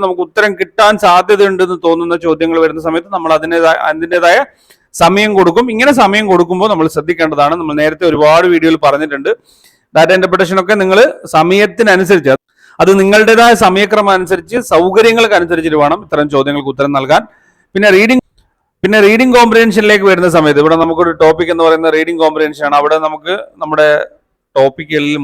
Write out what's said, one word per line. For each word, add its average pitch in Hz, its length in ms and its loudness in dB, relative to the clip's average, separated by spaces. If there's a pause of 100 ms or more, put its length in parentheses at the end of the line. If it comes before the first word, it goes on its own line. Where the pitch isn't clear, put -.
നമുക്ക് 180 220 -4
ഉത്തരം 208 320 -2
കിട്ടാൻ 208 380 0
സാധ്യതയുണ്ടെന്ന് 185 840 2
തോന്നുന്ന 170 420 -2
ചോദ്യങ്ങൾ 165 380 -2
വരുന്ന 156 240 -2
സമയത്ത് 170 280 -6
നമ്മൾ 160 220 -2
അതിൻ്റെതായ, 165 360 0 (160)
അതിൻ്റെതായ 170 560 0 (560)
സമയം 202 320 0
കൊടുക്കും. 190 400 0
ഇങ്ങനെ 247 180 0
സമയം 214 400 0
കൊടുക്കുമ്പോൾ 180 380 0
നമ്മൾ 160 180 -2
ശ്രദ്ധിക്കേണ്ടതാണ്. 156 680 -2
നമ്മൾ 160 260 -6
നേരത്തെ 156 300 -2
ഒരുപാട് 151 420 2
വീഡിയോയിൽ 160 320 0
പറഞ്ഞിട്ടുണ്ട്. 143 440 -2 (640)
ഡാറ്റ 165 220 2
ഇന്റർപ്രിട്ടേഷൻ 185 460 -2
ഒക്കെ 202 200 -2
നിങ്ങൾ 185 160 2 (360)
സമയത്തിനനുസരിച്ച്, 180 1000 0 (440)
അത് 190 200 2
നിങ്ങളുടേതായ 220 540 4
സമയക്രമം 202 640 0
അനുസരിച്ച് 180 400 -6 (140)
സൗകര്യങ്ങൾക്ക് 214 680 2
അനുസരിച്ചിട്ട് 165 380 -2
വേണം 151 280 0
ഇത്തരം 147 240 -4
ചോദ്യങ്ങൾക്ക് 139 460 -4
ഉത്തരം 139 160 -4
നൽകാൻ. 143 300 0 (520)
പിന്നെ 202 240 0
റീഡിംഗ് 226 280 0 (600)
പിന്നെ 214 180 2
റീഡിംഗ് 240 320 2
കോംപ്രിഹെൻഷനിലേക്ക് 220 720 2
വരുന്ന 180 260 2
സമയത്ത് 147 280 2
ഇവിടെ 160 180 2
നമുക്കൊരു 165 300 -2 (100)
ടോപ്പിക് 160 320 2
എന്ന് 165 120 -2
പറയുന്നത് 160 300 0
റീഡിംഗ് 160 280 -4
കോംപ്രിഹെൻഷൻ 151 440 -2
ആണ്. 147 140 0
അവിടെ 156 240 0
നമുക്ക് 156 280 -6 (280)
നമ്മുടെ 156 260 0 (720)
ടോപ്പിക്കുകളിൽ 147 680 -2